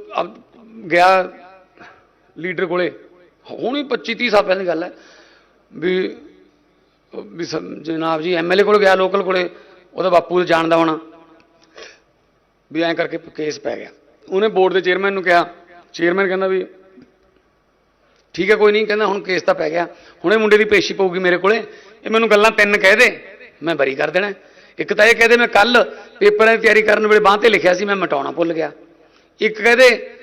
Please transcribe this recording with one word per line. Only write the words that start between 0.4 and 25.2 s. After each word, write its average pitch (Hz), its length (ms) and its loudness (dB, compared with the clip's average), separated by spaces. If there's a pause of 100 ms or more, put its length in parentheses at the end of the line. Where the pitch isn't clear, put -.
ਗਿਆ 180 400 2 (1080)
ਲੀਡਰ 175 280 -6
ਕੋਲੇ, 175 260 -4 (600)
ਹੁਣੀ 240 320 -6
ਪੱਚੀ 233 320 -8
ਤੀਹ 226 160 -4
ਸਾਲ 202 120 2
ਪਹਿਲਾਂ 190 200 -2
ਦੀ 185 40 -8
ਗੱਲ 165 160 -4
ਹੈ, 180 80 -12 (840)
ਵੀ, 185 440 -6 (1000)
ਵੀ 165 260 -14
ਸ-, - 360 -12
ਜਨਾਬ 160 400 -6
ਜੀ 180 120 -4
ਐਮ 170 180 -4
ਐਲ 185 80 0
ਏ 202 40 4
ਕੋਲ 208 140 2
ਗਿਆ 190 180 4
ਲੋਕਲ 185 280 0
ਕੋਲੇ, 185 260 -2 (440)
ਉਹਦਾ 180 160 -2
ਬਾਪੂ 175 340 2
ਜਾਣਦਾ 165 320 0
ਹੋਣਾ, 160 240 0 (1700)
ਵੀ 156 100 -6
ਐਂ 165 140 -4
ਕਰਕੇ 165 220 -6
ਕੇਸ 151 420 -10
ਪੈ - 180 -8
ਗਿਆ। 104 120 -16 (400)
ਉਹਨੇ 196 180 0
ਬੋਰਡ 185 260 2
ਦੇ 190 80 0
ਚੇਅਰਮੈਨ 185 320 -2
ਨੂੰ 190 100 -6
ਕਿਹਾ, 175 260 2 (440)
ਚੇਅਰਮੈਨ 180 340 -2
ਕਹਿੰਦਾ 190 200 -2
ਵੀ, 190 180 -2 (1700)
"ਠੀਕ 185 160 -4
ਹੈ, 214 60 4
ਕੋਈ 208 160 4
ਨਹੀਂ," 214 160 0
ਕਹਿੰਦਾ, 214 180 -2
"ਹੁਣ 196 160 -2
ਕੇਸ 180 200 -4
ਤਾਂ 185 140 0
ਪੈ 165 140 -4
ਗਿਆ, 165 180 -4 (380)
ਹੁਣ 185 80 2
ਇਹ 220 60 4
ਮੁੰਡੇ 214 180 4
ਦੀ 214 80 2
ਪੇਸ਼ੀ 208 280 0
ਪਊਗੀ 185 260 -2
ਮੇਰੇ 180 180 0
ਕੋਲੇ, 196 260 0 (420)
ਇਹ 208 60 -8
ਮੈਨੂੰ 220 180 0
ਗੱਲਾਂ 208 220 4
ਤਿੰਨ 208 260 0
ਕਹਿ 196 180 4
ਦੇ, 214 280 2 (400)
ਮੈਂ 165 120 -4
ਬਰੀ 135 200 0
ਕਰ 147 140 -2
ਦੇਣਾ। 190 220 -2 (480)
ਇੱਕ 156 140 -4
ਤਾਂ 208 120 2
ਇਹ 226 100 4
ਕਹਿ 226 120 4